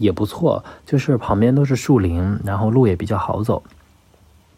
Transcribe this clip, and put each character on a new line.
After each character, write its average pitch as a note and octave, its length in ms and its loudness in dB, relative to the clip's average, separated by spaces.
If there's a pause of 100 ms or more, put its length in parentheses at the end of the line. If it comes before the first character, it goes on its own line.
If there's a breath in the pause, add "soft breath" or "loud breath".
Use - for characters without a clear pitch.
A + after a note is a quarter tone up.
也 G#2 100 2
不 G#2 160 -2
错， C3+ 380 -2 (200 loud breath)
就 C#3+ 140 0
是 C3+ 180 0
旁 G#2 220 -2
边 A#2+ 160 4
都 C#3+ 100 4
是 C3 120 0
树 B2 240 2
林， F2+ 440 -2
然 G2 140 -4
后 A2 120 0
路 B2 160 4
也 F#2 100 2
比 - 100 -6
较 G#2 100 -2
好 G2 280 -4
走。 G#2+ 180 -2 (960)